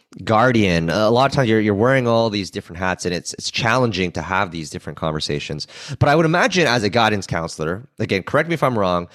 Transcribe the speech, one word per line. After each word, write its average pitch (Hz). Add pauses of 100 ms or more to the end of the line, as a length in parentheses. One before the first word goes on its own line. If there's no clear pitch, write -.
(220)
guardian. 104
A 107
lot 127
of 135
times 131
you're, 110
you're 107
wearing 123
all 113
these 101
different 87
hats, 92
and 87
it's, 85
it's -
challenging 110
to 82
have 92
these 80
different 78
conversations. 76 (320)
But 147
I 143
would 165
imagine 175
as 120
a 107
guidance 107
counselor, 82 (160)
again, 98
correct 160
me 170
if 147
I'm 127
wrong, 90